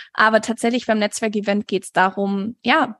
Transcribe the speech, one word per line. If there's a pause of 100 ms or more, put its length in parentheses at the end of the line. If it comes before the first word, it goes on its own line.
(120)
aber
tatsächlich
beim
Netzwerkevent
geht's
darum,
ja,